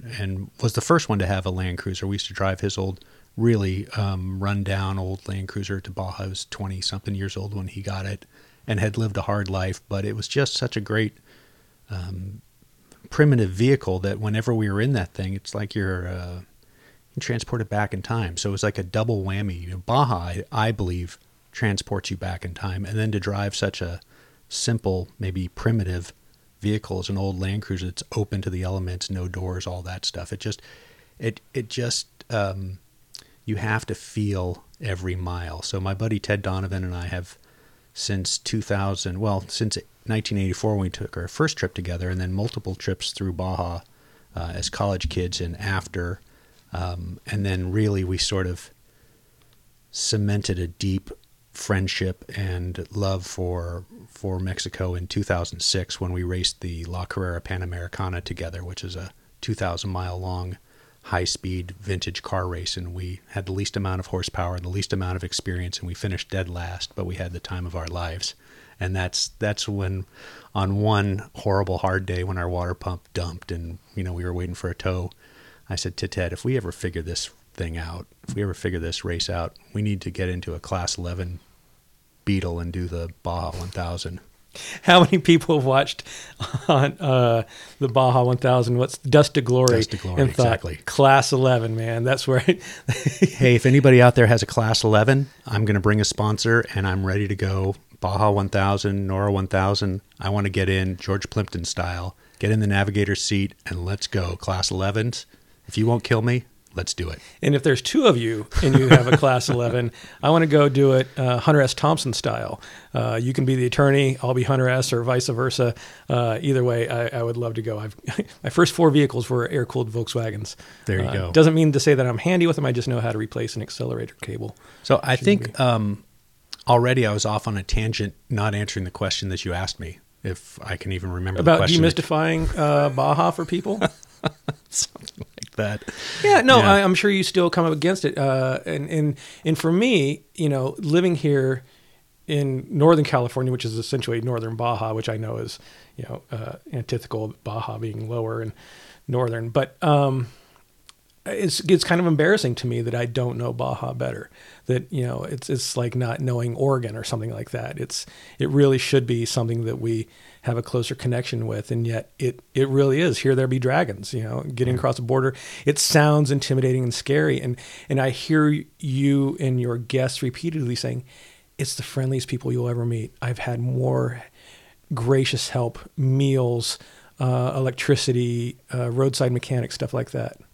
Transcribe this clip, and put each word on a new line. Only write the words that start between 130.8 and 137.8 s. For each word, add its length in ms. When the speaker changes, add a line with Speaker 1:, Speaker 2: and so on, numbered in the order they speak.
Speaker 1:
even 200
remember 300
the 20
Speaker 2:
About 160
Speaker 1:
question. 240
Speaker 2:
demystifying, 720
uh, 320
Baja 420
for 140
people? 360
<laughs> 880
Speaker 1:
Something 560
like 180
that. 280
Speaker 2:
Yeah, 180
no, 160
Speaker 1:
Yeah. 160
Speaker 2:
I, 100
I'm 100
sure 160
you 140
still 260
come 160
up 60
against 320